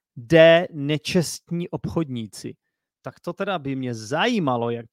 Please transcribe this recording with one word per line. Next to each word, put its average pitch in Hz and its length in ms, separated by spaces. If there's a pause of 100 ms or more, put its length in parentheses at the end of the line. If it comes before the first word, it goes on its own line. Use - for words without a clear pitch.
(140)
D. 165 560
Nečestní 156 1000
obchodníci. 120 840 (460)
Tak - 180
to 175 140
teda 190 260
by 135 160
mě 127 180
zajímalo, 131 760
jak 117 240